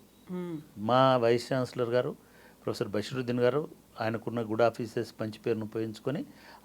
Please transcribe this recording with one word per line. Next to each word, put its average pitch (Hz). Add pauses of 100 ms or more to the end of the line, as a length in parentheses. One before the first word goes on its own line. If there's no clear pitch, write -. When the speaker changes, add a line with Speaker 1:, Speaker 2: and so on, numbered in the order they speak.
(300)
Speaker 1:
మ్మ్. 175 (200)
Speaker 2:
మా 127
వైస్ 120
ఛాన్సలర్ 127
గారు, 123 (480)
ప్రొఫెసర్ 113
బషీరుద్దీన్ 120
గారు, 127 (320)
ఆయనకున్న 113
గుడ్ 110
ఆఫీసెస్ 117
మంచి 110
పేరును 110
ఉపయోగించుకొని, 113 (400)